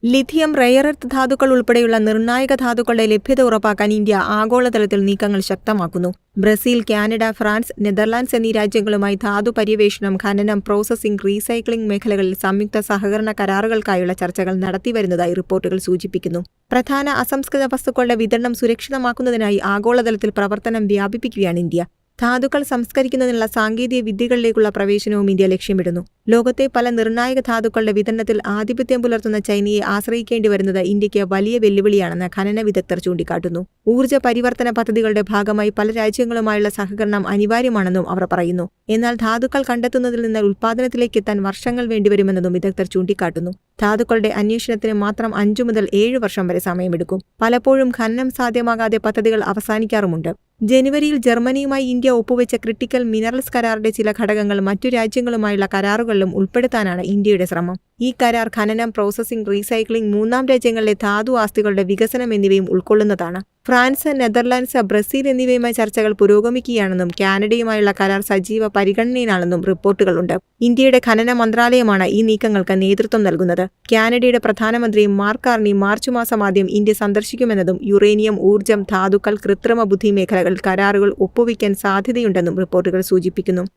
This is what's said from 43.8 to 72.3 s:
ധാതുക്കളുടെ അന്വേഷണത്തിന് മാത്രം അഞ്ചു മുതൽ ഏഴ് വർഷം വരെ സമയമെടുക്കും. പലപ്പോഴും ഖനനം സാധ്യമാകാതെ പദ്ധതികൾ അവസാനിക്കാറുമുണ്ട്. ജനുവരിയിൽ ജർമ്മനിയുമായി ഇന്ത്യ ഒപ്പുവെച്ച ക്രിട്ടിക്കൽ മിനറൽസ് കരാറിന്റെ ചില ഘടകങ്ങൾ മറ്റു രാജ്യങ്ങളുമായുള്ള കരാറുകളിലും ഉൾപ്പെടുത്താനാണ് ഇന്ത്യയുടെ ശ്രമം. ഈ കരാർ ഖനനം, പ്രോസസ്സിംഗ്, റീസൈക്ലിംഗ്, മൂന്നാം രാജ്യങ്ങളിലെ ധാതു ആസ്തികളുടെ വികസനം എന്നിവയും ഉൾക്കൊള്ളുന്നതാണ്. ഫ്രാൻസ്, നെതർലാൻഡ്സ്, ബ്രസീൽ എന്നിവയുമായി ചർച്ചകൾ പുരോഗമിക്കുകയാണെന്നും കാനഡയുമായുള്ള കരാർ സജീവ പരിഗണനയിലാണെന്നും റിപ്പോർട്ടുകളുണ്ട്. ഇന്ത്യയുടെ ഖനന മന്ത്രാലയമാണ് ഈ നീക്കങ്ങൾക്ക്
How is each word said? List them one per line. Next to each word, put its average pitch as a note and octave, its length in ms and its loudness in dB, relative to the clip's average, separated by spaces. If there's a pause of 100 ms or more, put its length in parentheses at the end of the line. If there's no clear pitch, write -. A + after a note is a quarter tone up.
ധാതുക്കളുടെ G#3+ 480 0
അന്വേഷണത്തിന് A3 640 -2
മാത്രം G#3+ 420 -2
അഞ്ചു G#3 280 0
മുതൽ A3 320 0
ഏഴ് A#3 240 2
വർഷം G3 280 -2
വരെ F3+ 120 0
സമയമെടുക്കും. F3+ 600 -4 (200)
പലപ്പോഴും B3 580 2
ഖനനം A#3+ 320 -2
സാധ്യമാകാതെ A#3 640 -2
പദ്ധതികൾ G#3+ 480 0
അവസാനിക്കാറുമുണ്ട്. G3+ 880 -2 (280)
ജനുവരിയിൽ C#4 540 2
ജർമ്മനിയുമായി C4 680 0
ഇന്ത്യ B3+ 260 0
ഒപ്പുവെച്ച A#3+ 440 0
ക്രിട്ടിക്കൽ A#3 500 -4
മിനറൽസ് A3+ 500 -2
കരാറിന്റെ A3 360 0
ചില G#3+ 300 -2
ഘടകങ്ങൾ G#3 400 0
മറ്റു G3 280 0
രാജ്യങ്ങളുമായുള്ള A3+ 840 -2
കരാറുകളിലും G3+ 600 0
ഉൾപ്പെടുത്താനാണ് G3 680 0
ഇന്ത്യയുടെ G3+ 420 2
ശ്രമം. F3 320 -4 (240)
ഈ B3 220 -2
കരാർ A#3 340 0
ഖനനം, A3 360 -2
പ്രോസസ്സിംഗ്, G#3+ 580 -4
റീസൈക്ലിംഗ്, A3 640 -2
മൂന്നാം A#3 320 0
രാജ്യങ്ങളിലെ A#3 460 2
ധാതു G#3+ 460 0
ആസ്തികളുടെ G#3 440 0
വികസനം A3 520 -2
എന്നിവയും G3 360 2
ഉൾക്കൊള്ളുന്നതാണ്. F#3 720 0 (240)
ഫ്രാൻസ്, C4 420 2
നെതർലാൻഡ്സ്, B3 680 0
ബ്രസീൽ G#3+ 520 0
എന്നിവയുമായി B3+ 440 2
ചർച്ചകൾ G#3+ 400 0
പുരോഗമിക്കുകയാണെന്നും G#3 960 2
കാനഡയുമായുള്ള G#3 840 0
കരാർ G3 280 0
സജീവ G#3+ 460 -2
പരിഗണനയിലാണെന്നും G3+ 1000 0
റിപ്പോർട്ടുകളുണ്ട്. F#3 720 0 (220)
ഇന്ത്യയുടെ B3 460 4
ഖനന A#3 260 2
മന്ത്രാലയമാണ് A#3 720 2
ഈ G3+ 180 2
നീക്കങ്ങൾക്ക് G3+ 600 2